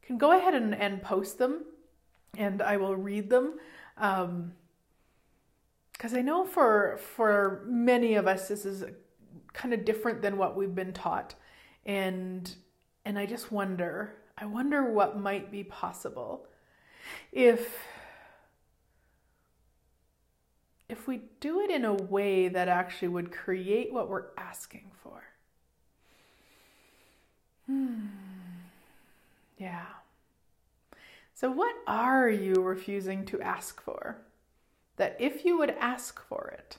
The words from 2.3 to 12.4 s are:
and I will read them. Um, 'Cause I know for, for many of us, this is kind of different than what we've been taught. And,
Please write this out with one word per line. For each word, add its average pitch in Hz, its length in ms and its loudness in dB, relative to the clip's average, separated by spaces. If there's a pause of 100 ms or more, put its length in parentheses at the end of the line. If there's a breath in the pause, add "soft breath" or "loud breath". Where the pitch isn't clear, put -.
and 202 260 -2
I 208 140 2
will 196 180 0
read 202 360 -4
them. 262 280 4 (380 loud breath)
Um, 175 560 -2 (1500)
'Cause 233 140 -4
I 254 80 0
know 330 240 0
for, 220 500 6
for 202 720 2
many 240 480 6
of 202 120 4
us, 190 220 2
this 202 160 -4
is 196 200 -6 (680)
kind 240 220 -4
of 208 100 -2
different 220 380 0
than 196 160 -2
what 185 180 0
we've 196 180 -2
been 185 200 -4
taught. - 400 -4 (500 soft breath)
And, 185 720 -2 (500)